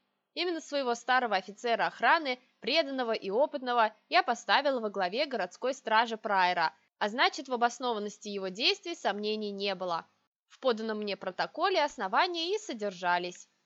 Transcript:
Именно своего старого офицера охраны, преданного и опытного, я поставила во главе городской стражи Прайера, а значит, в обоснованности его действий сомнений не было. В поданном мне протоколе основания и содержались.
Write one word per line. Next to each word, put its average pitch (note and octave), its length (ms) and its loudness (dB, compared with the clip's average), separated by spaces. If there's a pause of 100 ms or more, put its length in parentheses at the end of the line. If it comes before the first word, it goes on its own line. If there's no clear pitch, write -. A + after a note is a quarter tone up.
(340)
Именно E4+ 280 -2
своего C4 340 -2
старого B3 400 2
офицера G3+ 500 -2
охраны, B3+ 540 2 (220)
преданного C4 500 0
и G3 180 -4
опытного, B3 640 2 (160)
я E4+ 140 4
поставила C4 560 2
во A3 100 -2
главе G3+ 380 -2
городской A#3+ 480 -4
стражи A3+ 420 2
Прайера, F3+ 560 2 (240)
а G#3 120 0
значит, D4 380 0
в C4 60 -4
обоснованности A#3 760 -2
его G3 180 -6
действий E4+ 480 -2
сомнений G#3+ 560 -2
не G3 240 -4
было. F3 320 -6 (400)
В - 120 -20
поданном A3 380 0
мне G3+ 180 -4
протоколе D4+ 680 0
основания E4 720 0
и - 20 0
содержались. F3+ 920 -4 (180)